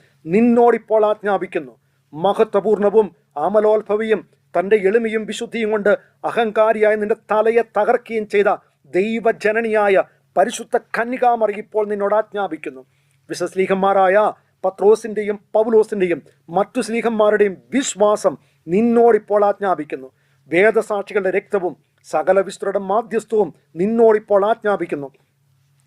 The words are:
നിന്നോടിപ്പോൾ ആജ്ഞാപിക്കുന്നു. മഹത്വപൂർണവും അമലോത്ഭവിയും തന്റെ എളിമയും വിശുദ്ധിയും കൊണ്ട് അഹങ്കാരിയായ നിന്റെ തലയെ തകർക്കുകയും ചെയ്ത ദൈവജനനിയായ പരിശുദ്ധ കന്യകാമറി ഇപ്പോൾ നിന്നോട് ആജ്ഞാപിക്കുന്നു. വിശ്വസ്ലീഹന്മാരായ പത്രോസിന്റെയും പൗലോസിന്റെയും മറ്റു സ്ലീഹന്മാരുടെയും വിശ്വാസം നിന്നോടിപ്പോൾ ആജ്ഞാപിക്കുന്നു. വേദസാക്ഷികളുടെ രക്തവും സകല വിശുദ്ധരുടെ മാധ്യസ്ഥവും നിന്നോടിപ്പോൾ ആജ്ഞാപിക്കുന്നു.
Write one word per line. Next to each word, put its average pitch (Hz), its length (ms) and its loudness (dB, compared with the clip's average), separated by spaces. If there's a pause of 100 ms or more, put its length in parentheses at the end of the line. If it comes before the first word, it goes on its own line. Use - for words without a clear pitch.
(260)
നിന്നോടിപ്പോൾ 226 800 2
ആജ്ഞാപിക്കുന്നു. 185 680 -4 (400)
മഹത്വപൂർണവും 202 920 0 (300)
അമലോത്ഭവിയും 214 840 0 (340)
തന്റെ 196 200 2
എളിമയും 214 500 0
വിശുദ്ധിയും 214 460 -6
കൊണ്ട് 208 200 0 (320)
അഹങ്കാരിയായ 214 720 0
നിന്റെ 214 220 -4 (120)
തലയെ 226 420 2
തകർക്കുകയും 214 560 -2
ചെയ്ത 202 220 0 (440)
ദൈവജനനിയായ 214 1040 0 (400)
പരിശുദ്ധ 226 420 -2 (140)
കന്യകാമറി 233 600 -2
ഇപ്പോൾ 214 340 -6
നിന്നോട് 202 280 -2
ആജ്ഞാപിക്കുന്നു. 170 680 -6 (480)
വിശ്വസ്ലീഹന്മാരായ 190 880 0 (460)
പത്രോസിന്റെയും 208 760 0 (140)
പൗലോസിന്റെയും 214 680 0 (300)
മറ്റു 202 320 -4
സ്ലീഹന്മാരുടെയും 214 760 0 (140)
വിശ്വാസം 208 640 0 (340)
നിന്നോടിപ്പോൾ 214 800 2
ആജ്ഞാപിക്കുന്നു. 160 600 -4 (440)
വേദസാക്ഷികളുടെ 202 800 0
രക്തവും 180 420 -4 (340)
സകല 170 320 0
വിശുദ്ധരുടെ 196 400 -6
മാധ്യസ്ഥവും 208 720 -2 (260)
നിന്നോടിപ്പോൾ 214 720 2
ആജ്ഞാപിക്കുന്നു. 185 600 -4 (800)